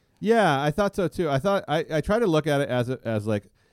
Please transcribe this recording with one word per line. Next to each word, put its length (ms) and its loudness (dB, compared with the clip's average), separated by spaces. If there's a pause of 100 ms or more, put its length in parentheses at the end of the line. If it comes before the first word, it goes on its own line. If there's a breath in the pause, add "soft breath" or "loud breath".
(220)
Yeah, 400 4
I 100 0
thought 240 -2
so 140 0
too. 200 -4
I 100 2
thought, 280 0
I, 240 -2
I 100 0
tried 180 0
to 80 0
look 200 2
at 140 2
it 80 -2
as 200 -2
a, 140 -6
as, 240 -2
like, 220 -2 (240)